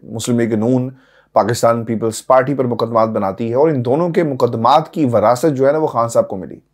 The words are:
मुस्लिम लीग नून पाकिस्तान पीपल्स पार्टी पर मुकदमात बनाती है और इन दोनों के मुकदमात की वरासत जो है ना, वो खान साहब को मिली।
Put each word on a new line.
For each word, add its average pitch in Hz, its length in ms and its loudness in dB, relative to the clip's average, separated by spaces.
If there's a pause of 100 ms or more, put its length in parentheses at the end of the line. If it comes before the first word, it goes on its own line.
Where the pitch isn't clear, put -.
मुस्लिम 117 340 -4
लीग 113 160 0
नून 127 420 0 (380)
पाकिस्तान 117 500 2
पीपल्स 113 360 -4
पार्टी 131 340 2
पर 123 120 -6
मुकदमात 113 420 0
बनाती 110 420 -4
है 120 60 -2
और 156 140 4
इन 131 120 -2
दोनों 151 280 -2
के 170 140 0
मुकदमात 131 680 0
की 160 100 0
वरासत 120 440 2
जो 135 180 0
है 143 60 4
ना, 156 60 0
वो 156 80 0
खान 117 220 -2
साहब 117 180 2
को 101 100 -8
मिली। 78 200 -12 (180)